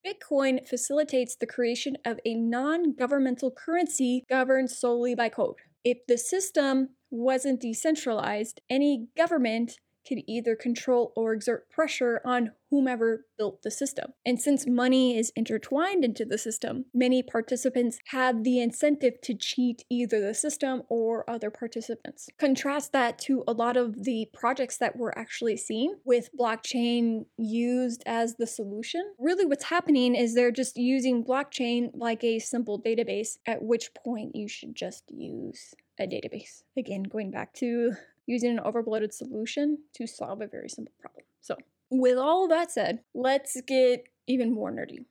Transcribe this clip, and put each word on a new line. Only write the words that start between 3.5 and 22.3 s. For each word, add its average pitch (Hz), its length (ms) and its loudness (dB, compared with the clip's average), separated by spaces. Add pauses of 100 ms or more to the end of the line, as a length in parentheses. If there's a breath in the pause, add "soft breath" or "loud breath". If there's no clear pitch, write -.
governed 262 400 2
solely 240 460 0
by 233 140 0
code. 220 260 -2 (300)
If 240 200 2
the 240 120 4
system 269 720 2 (200)
wasn't 262 520 0
decentralized, 226 960 -2 (100)
any 269 460 2
government 247 640 2 (280)
could 247 200 -2
either 233 280 0
control 240 600 0
or 226 180 0
exert 226 360 -4
pressure 247 560 0
on 240 260 0 (200)
whomever 240 540 2 (120)
built 202 240 -4
the 214 80 -6
system. - 420 -6 (140)
And 247 160 0
since 285 240 2
money 254 500 4
is 226 200 0
intertwined 277 680 0
into 226 220 0
the 214 120 -2
system, 233 560 -6
many 254 280 4
participants 247 840 -2
have 254 360 2
the 247 160 4
incentive 254 640 2
to 240 120 -2
cheat 240 540 -2
either 240 300 0
the 202 140 0
system 269 540 -2
or 226 420 -2
other 226 220 -4
participants. - 760 -10 (120)